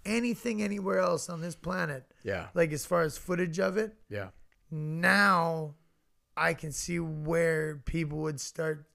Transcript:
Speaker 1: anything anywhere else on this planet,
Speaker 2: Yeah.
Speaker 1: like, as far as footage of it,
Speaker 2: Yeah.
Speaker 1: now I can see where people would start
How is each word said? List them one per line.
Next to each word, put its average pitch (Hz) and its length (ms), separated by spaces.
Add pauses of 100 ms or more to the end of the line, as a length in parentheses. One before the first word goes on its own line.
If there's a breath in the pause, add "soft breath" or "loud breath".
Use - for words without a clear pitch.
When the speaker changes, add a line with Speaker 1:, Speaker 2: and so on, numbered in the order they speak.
Speaker 1:
anything 233 580
anywhere 196 380
else 180 280
on 170 120
this 170 160
planet, 165 480 (180)
Speaker 2:
Yeah. 92 320
Speaker 1:
like, 170 180
as 147 140
far 170 160
as 156 160
footage 175 400
of 190 180
it, 214 200 (120)
Speaker 2:
Yeah. 101 200 (420)
Speaker 1:
now 165 1040 (640)
I 165 180
can 151 180
see 170 260
where 160 840
people 156 360
would 151 200
start 156 540